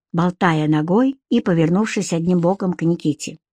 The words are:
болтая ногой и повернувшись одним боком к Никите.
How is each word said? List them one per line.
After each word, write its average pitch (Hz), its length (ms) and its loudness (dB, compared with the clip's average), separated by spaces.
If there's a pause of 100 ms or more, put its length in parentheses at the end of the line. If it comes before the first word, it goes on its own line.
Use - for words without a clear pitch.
(120)
болтая 165 560 0
ногой 175 520 0 (100)
и 233 120 2
повернувшись 180 720 0
одним 170 260 0
боком 180 340 -2
к 165 100 -8
Никите. 160 560 -4 (140)